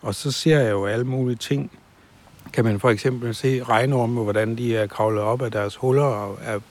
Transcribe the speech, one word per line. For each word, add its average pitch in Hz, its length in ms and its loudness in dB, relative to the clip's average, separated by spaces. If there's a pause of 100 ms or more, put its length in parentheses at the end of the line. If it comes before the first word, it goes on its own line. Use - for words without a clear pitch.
og 101 120 -4
så - 160 -4
ser 151 300 4
jeg 117 100 4
jo 98 160 0
alle 113 180 -2
mulige 127 320 0
ting. 143 340 -4 (800)
Kan 120 120 2
man 107 160 2
for 123 100 4
eksempel 120 440 -2
se 131 280 -2
regnorme, 120 600 2
hvordan 110 340 0
de 117 200 -2
er 107 100 0
kravlet 107 360 0
op 117 200 0
af 117 80 -4
deres 104 260 -4
huller 131 260 2
og 104 400 -2
er 107 160 -6 (120)